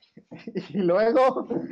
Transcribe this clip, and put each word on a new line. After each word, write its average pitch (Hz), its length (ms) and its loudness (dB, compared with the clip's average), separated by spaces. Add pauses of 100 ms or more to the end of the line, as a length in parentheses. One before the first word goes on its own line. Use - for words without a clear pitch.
(320)
<laughs> 180 380 -12
Y 170 80 -6
luego, 226 680 2 (240)